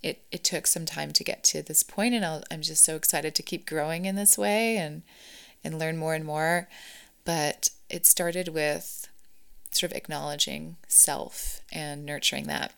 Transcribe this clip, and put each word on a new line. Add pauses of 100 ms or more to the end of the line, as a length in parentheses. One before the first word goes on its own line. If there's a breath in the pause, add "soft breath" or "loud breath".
it,
it
took
some
time
to
get
to
this
point,
and
I'll,
I'm
just
so
excited
to
keep
growing
in
this
way
and, (640 loud breath)
and
learn
more
and
more. (560 loud breath)
But (200)
it
started
with (640)
sort
of
acknowledging (100)
self (100)
and
nurturing
that.